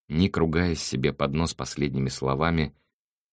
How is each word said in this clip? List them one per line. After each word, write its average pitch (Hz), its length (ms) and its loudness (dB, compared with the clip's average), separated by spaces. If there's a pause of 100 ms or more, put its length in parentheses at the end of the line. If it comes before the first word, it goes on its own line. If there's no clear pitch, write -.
Ник, 87 280 2
ругаясь 82 440 2
себе 67 320 0
под 71 200 0
нос 80 220 0
последними 67 540 -2
словами, 73 640 0 (600)